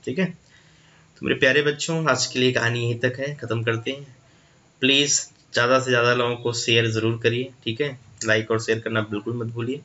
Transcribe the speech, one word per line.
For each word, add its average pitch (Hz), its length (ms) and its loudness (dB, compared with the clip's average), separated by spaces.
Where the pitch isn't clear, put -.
ठीक 131 140 -6
है। 185 60 2
तो - 1000 -14
मेरे 131 140 0
प्यारे 139 240 4
बच्चों, 151 460 -2
आज 127 160 2
के - 140 -6
लिए 127 120 4
कहानी 120 320 0
यहीं 117 160 -2
तक 127 200 -2
है, 139 160 -4
ख़त्म 113 280 -4
करते 113 280 -2
हैं। 139 240 -12
Please 139 380 4
ज़्यादा 120 260 4
से 127 120 -4
ज़्यादा 120 220 4
लोगों 120 220 0
को 120 180 -4
share 113 380 2
ज़रूर 113 320 0
करिए, 120 280 0
ठीक 113 180 -4
है, 139 160 -4
Like 110 260 2
और 110 100 0
share 113 180 0
करना 113 220 -2
बिल्कुल 107 360 -6
मत 117 160 -6
भूलिए। 120 320 -6